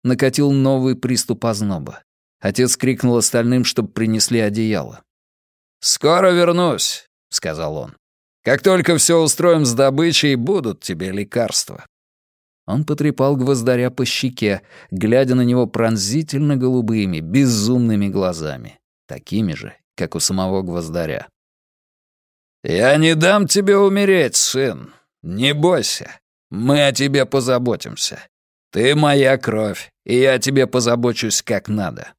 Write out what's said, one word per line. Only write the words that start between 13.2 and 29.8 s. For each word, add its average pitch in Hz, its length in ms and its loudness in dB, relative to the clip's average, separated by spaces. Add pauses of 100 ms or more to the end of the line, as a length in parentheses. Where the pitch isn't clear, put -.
Гвоздаря 123 540 0
по 123 140 -4
щеке, 113 580 -2 (280)
глядя 123 460 2
на 127 60 4
него 123 240 2
пронзительно 135 920 -2
голубыми, 110 640 0
безумными 110 880 2
глазами, 80 720 -6 (260)
такими 90 480 -4
же, - 220 -14 (200)
как 85 200 -6
у 82 40 -4
самого 95 420 -2
Гвоздаря. 85 680 -6 (1400)
«Я 117 320 2
не 160 180 4
дам 185 320 4
тебе 202 300 2
умереть, 196 580 2
сын. 120 580 -2 (300)
Не 110 320 -2
бойся. 151 680 -2 (300)
Мы 139 360 2
о 139 60 2
тебе 139 320 0
позаботимся. 123 960 -2 (520)
Ты 131 240 2
моя 139 420 4
кровь, 107 520 -4 (140)